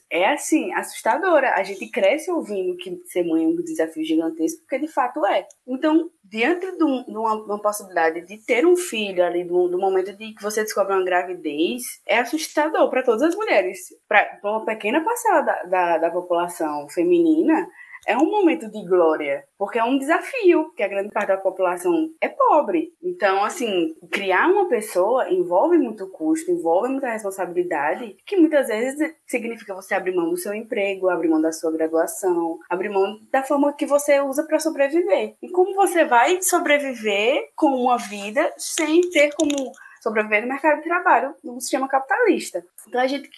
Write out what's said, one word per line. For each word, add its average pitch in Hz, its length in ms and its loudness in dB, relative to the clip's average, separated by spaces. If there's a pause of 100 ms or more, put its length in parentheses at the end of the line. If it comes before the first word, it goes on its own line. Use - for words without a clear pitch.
(100)
é, 175 220 2
assim, 285 420 -2
assustadora. 262 800 0
A 185 80 0
gente 196 260 -8
cresce 294 420 0
ouvindo 196 460 -4
que 180 300 -12
ser 180 180 -2
mãe 165 200 2
é 160 40 4
um 170 80 2
desafio 160 480 -4
gigantesco, 160 560 -2
porque - 180 -6
de 302 100 -6
fato 277 360 -2
é. 254 220 0 (200)
Então, 311 440 0 (120)
diante 330 540 -2
de 320 80 0
um, 262 200 0
de 208 120 -12
uma, 220 200 -2
de 214 80 -10
uma 208 180 -6
possibilidade 180 640 -2
de 208 180 -18
ter 254 220 2
um 359 100 6
filho 202 480 -2
ali, 175 200 0
do, 180 240 2
do 180 100 -2
momento 190 340 0
de 214 220 -14
que - 80 -16
você 214 200 -2
descobre 202 300 -2
uma 190 120 0
gravidez, 180 800 -2 (240)
é 214 120 2
assustador 311 720 0
pra 254 120 0
todas 240 200 2
as 339 120 2
mulheres. 226 440 0 (280)
Pra, 208 200 4
pra - 240 -8
uma 214 160 -2
pequena 220 360 -2
parcela 440 380 2
da, 233 220 -2
da, 175 360 2
da 165 120 0
população 170 800 -2
feminina, 175 760 2 (400)
é 208 100 0
um 311 140 2
momento 349 400 0
de 214 180 -12
glória, 156 560 2 (140)
porque 196 200 -4
é 226 60 2
um 269 140 0
desafio, 339 680 2
porque - 180 -6
a 196 60 0
grande 196 220 -4
parte 202 180 -2
da 190 80 2
população 180 720 0 (100)
é - 120 -2
pobre. 285 720 2
Então, 196 420 0
assim, 196 500 -2 (160)
criar 196 380 2
uma 392 220 4
pessoa 220 600 0
envolve 185 460 2
muito 220 320 -2
custo, 160 420 -2
envolve 170 380 2
muita 269 220 -4
responsabilidade, 180 1040 -4 (100)
que 403 120 0
muitas 302 300 4
vezes 269 460 -2 (120)
significa 226 480 -8
você 190 200 -6
abrir 185 200 -2
mão 170 160 0
do 180 80 0
seu 208 160 -6
emprego, 196 560 -2
abrir 165 180 0
mão 156 140 2
da 160 100 0
sua 160 180 -4
graduação, 165 880 0 (120)
abrir 190 180 -4
mão 202 300 0 (120)
da 269 120 0
forma 285 320 0
que 294 100 -6
você 285 340 2
usa 277 260 -2
pra 311 140 0
sobreviver. 294 840 0
E - 80 -14
como 370 240 2
você 359 320 2
vai 277 340 4
sobreviver 269 1120 0
com - 120 2
uma 247 320 2
vida 208 580 -4
sem 330 540 0
ter 294 240 4
como 285 360 -2 (320)
sobreviver 214 380 0
no 240 80 -6
mercado 294 300 0
de 311 60 -12
trabalho, 320 500 2 (100)
no 247 160 -12
sistema 262 260 -4
capitalista? 269 800 0 (240)
Então, 247 140 0
a 262 40 4
gente, 269 320 -6